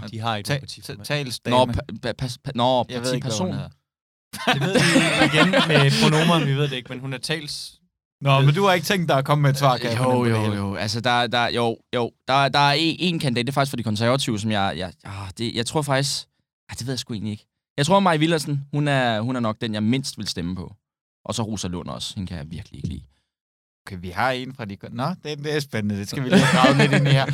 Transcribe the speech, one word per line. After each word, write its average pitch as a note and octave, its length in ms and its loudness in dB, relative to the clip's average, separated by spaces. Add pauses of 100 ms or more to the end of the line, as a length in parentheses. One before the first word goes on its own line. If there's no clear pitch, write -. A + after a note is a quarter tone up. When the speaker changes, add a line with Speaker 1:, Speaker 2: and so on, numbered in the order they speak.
(120)
Speaker 1:
De A2 80 -8
har A2+ 160 -2
ikke G#2 120 -6
Speaker 2:
Ta-, - 60 -2
Speaker 1:
nogen C#3 80 -4
partiformand. G#2 440 -14
Speaker 2:
ta-, C#3+ 100 -4
talsdame. B2 420 -4
Speaker 3:
Nå, B2+ 80 6
pa-, - 440 -6
pa-, - 20 -4 (140)
pas-, A#2+ 120 -8 (100)
pa-, - 80 -8
nå, B2 340 2
Speaker 2:
Jeg B2 140 -8
ved B2+ 100 0
ikke, C3+ 140 -4
hvad A2 120 -2
hun F#3 100 0
Speaker 3:
partiperson. - 40 -4
Speaker 2:
hedder. G2 160 -8 (840)
Speaker 1:
Det - 80 0
ved F#3 120 -2
vi - 520 4 (120)
igen F3+ 140 4
med D3 400 4 (120)
pronomer, D#3+ 420 4
vi C#3 100 2
ved D3 80 2
det C#3+ 120 -4
ikke, B2 140 -10
men B2+ 100 -10
hun C3+ 140 -8
er B2+ 40 -8
tals- D3+ 580 -8 (460)
Speaker 2:
Nå, C#3 200 4
men C#3+ 140 6
du G3 100 2
har F#3+ 80 6
ikke F3 120 2
tænkt E3+ 240 0
dig D3 80 4
at C3+ 80 0
komme D3 160 2
med C#3+ 80 4
et C#3+ 80 2
svar, C3+ 200 4
kan A#2+ 120 -2
jeg A2+ 80 0
Speaker 3:
Jo, B2+ 60 0
Speaker 2:
fornemme B2+ 200 2
på - 20 2
det A2+ 100 2
Speaker 3:
jo, A2 60 2 (100)
Speaker 2:
hele? G2+ 40 -2
Speaker 3:
jo. G2 200 -4
Altså, G#2 260 -4
der, A#2+ 260 2
der, A#2+ 220 2
jo, A#2 280 0 (180)
jo. A#2+ 160 -2 (160)
Der, C#3 220 4
der C#3+ 100 0
er C#3+ 140 6
en, D#3+ 260 0
en E3 200 0
kandidat, A#2+ 280 -2
det C#3 40 -4
er - 20 -4
faktisk C#3 160 0
for - 80 -8
De A2+ 60 -4
Konservative, A#2 560 0
som G#2+ 120 -2
jeg... G2 260 0
jeg, F2+ 160 -8 (100)
ah, G2 340 -12
det, A#2 180 -6
jeg A#2 100 -2
tror D#3 160 -2
faktisk, C#3 440 -2 (440)
ah, - 100 -14
det A2+ 80 -10
ved C3+ 60 -4
jeg B2 60 -6
sgu - 140 -10
egentlig G#2 180 -6
ikke. G#2 140 -10 (320)
Jeg C#3+ 80 0
tror, G3 140 4
Mai F3+ 180 4
Villadsen, D3+ 560 0
hun D3 140 0
er, B2 340 2
hun B2+ 140 -2
er B2+ 40 -4
nok A2 220 -2
den, A2+ 120 -4
jeg G#2+ 100 -2
mindst C3 340 0
vil F#2+ 100 -8
stemme F2+ 280 -6
på. F2+ 200 -12 (500)
Og G#2+ 100 -6
så A#2 80 -2
Rosa G2+ 240 -6
Lund F2 220 -8
også. - 260 -10
Hende F#2 120 -8
kan F2 100 -10
jeg D2 140 -10
virkelig - 260 -14
ikke - 120 -8
lide. - 140 -10 (840)
Speaker 2:
Okay, F#2+ 140 -12
vi F#2 80 -10
har A2 220 -2
en C3 240 -6
fra A#2 100 -12
De G2 180 -12
Kon-, A2 120 -14
nå, C3 140 -4 (140)
det, D3+ 160 -8
det D3 160 -4
er D#3 40 0
spændende. G#2+ 400 -4
Det G2+ 100 -8
skal C#3 140 -6
vi B2+ 60 -2
lige - 120 6
have C#3 200 4
gravet C#3 160 6
lidt D3 140 4 (100)
ind C#3+ 60 2
i C#3 40 4
her. C3+ 220 4